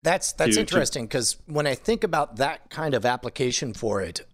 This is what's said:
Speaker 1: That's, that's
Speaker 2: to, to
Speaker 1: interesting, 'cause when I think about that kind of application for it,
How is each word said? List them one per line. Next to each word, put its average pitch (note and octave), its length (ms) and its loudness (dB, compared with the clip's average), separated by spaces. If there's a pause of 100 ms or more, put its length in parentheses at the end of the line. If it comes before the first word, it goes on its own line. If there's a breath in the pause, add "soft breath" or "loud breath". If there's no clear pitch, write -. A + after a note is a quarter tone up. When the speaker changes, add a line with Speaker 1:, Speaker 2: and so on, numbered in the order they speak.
Speaker 1:
That's, F3+ 300 0
that's - 180 2
Speaker 2:
to, G#2+ 60 6
to G#2+ 60 6
Speaker 1:
interesting, C3 460 0
'cause A#2+ 380 0
when D3 220 0
I C3+ 80 0
think A3+ 280 0
about D#3 340 0
that C#3+ 340 -2
kind D#3 240 -2
of G#2+ 100 2
application B2 680 -2
for G2+ 260 -2
it, - 320 -8